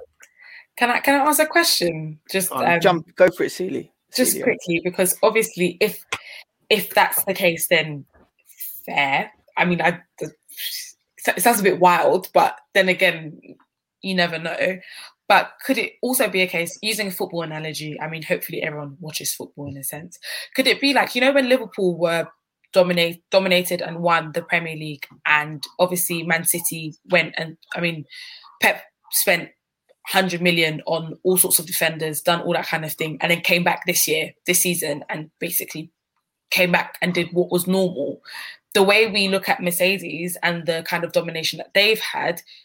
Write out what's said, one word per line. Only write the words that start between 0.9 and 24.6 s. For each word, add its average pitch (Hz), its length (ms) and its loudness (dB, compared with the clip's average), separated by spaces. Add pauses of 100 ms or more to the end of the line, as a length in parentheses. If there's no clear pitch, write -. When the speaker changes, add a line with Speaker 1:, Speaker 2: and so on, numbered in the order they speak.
Speaker 1:
I, 240 100 0
can 277 200 4
I 269 40 2
ask 294 180 4
a 302 40 4
question? 160 720 0 (100)
Just, 190 220 -2
Speaker 2:
Um, 151 120 -2
Speaker 1:
um, 170 160 4
Speaker 3:
Jump, 175 360 2
go 180 140 8
for - 140 -2
it, - 60 -2
Celie. 131 420 -8 (220)
Speaker 1:
just 247 180 2
Speaker 3:
Celia. - 120 -4
Speaker 1:
quickly, 170 400 0
because 180 380 0
obviously, 196 580 2
if, 202 240 0 (640)
if 208 200 2
that's - 340 2
the 190 100 -2
case, 170 320 0
then 156 380 0 (800)
fair. 143 460 -2 (240)
I 170 80 0
mean, 175 160 2
I, 175 200 0 (180)
the, 151 140 -10 (920)
it - 160 0
sounds 233 180 4
a 185 40 0
bit 175 160 4
wild, 170 520 4
but - 260 4 (160)
then 185 140 4
again, 170 520 0 (640)
you 190 120 -4
never 170 240 0
know. 170 400 -2 (500)
But 196 220 6 (160)
could 262 120 2
it 196 220 -4
also 247 280 0
be 185 140 0
a 180 40 4
case, 170 340 -4
using 214 280 -4
a - 20 -4
football 180 320 -6
analogy, 156 580 -8
I 156 80 -6
mean, 160 140 -10
hopefully - 400 -4
everyone 147 380 -8
watches 151 340 -8
football - 320 -12
in 139 100 -10
a 135 80 -14
sense. 160 340 -12 (360)
Could 269 120 0
it 254 140 2
be 277 140 2
like, 214 200 2
you 247 60 0
know, 269 120 4
when 269 160 2
Liverpool 196 500 0
were 165 300 0 (440)
dominate-, 175 580 2
dominated 180 520 2
and 165 180 -8
won 165 320 0
the 170 100 -4
Premier 165 340 -4